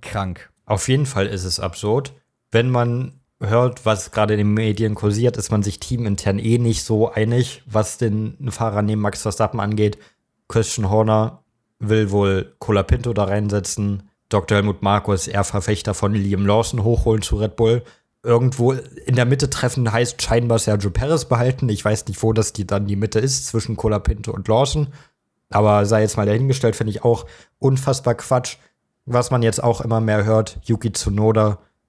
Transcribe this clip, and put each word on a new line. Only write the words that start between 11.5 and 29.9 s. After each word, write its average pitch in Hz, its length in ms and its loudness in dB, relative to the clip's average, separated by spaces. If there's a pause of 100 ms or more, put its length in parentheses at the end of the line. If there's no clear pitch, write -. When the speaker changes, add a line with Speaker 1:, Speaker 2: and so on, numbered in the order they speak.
Speaker 2:
will 107 320 2
wohl 98 480 0
Colapinto 113 540 0
da 104 100 0
reinsetzen. 101 800 -2 (240)
Doktor 101 300 0
Helmut 101 260 0
Marko 101 300 2
ist - 140 -2
eher 101 160 -2
Verfechter 104 520 -2
von 101 180 0
Liam 101 320 0
Lawson 110 380 2
hochholen 113 400 2
zu 110 140 -2
Red 104 180 -2
Bull. 117 260 2 (400)
Irgendwo 120 520 2
in - 420 -4
der 123 100 4
Mitte 135 240 0
treffen 123 420 -2
heißt 117 300 -2
scheinbar 117 380 2
Sergio 101 320 0
Perez 143 340 -2
behalten. 127 440 0
Ich 107 140 -4
weiß 107 220 0
nicht, - 160 -8
wo 113 100 2
das 107 220 0
die, 98 140 -6
dann 101 180 -2
die 101 120 -2
Mitte 107 200 -2
ist 131 300 -2
zwischen 110 280 -4
Colapinto 110 560 -2
und 92 160 -8
Lawson. 135 420 2 (600)
Aber 104 380 4
sei 110 140 4
jetzt 107 160 0
mal 104 100 0
dahingestellt, 120 480 2
finde 110 160 -4
ich 101 120 -8
auch 117 220 2 (320)
unfassbar 131 560 0
Quatsch. - 440 -2 (480)
Was 123 260 0
man 123 100 2
jetzt 113 220 0
auch 117 180 0
immer 113 180 0